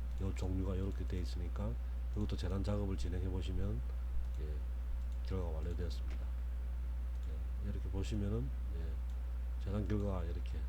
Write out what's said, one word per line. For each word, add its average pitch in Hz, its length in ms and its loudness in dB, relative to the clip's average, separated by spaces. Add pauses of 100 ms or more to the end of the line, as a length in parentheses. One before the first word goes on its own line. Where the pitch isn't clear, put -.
(220)
요 95 120 2
종류가 92 440 2
요렇게 95 300 0
돼 92 120 0
있으니까 90 500 0 (460)
이것도 104 200 2
재단 98 260 0
작업을 101 340 2
진행해 90 320 2
보시면, 95 520 2 (600)
예, - 40 0 (840)
결과가 87 280 0
완료되었습니다. 87 680 0 (1040)
예, - 420 -2
이렇게 98 200 0
보시면은, 101 580 0 (280)
예, - 880 -2
재단 98 240 2
결과가 101 360 2
이렇게 - 280 0 (160)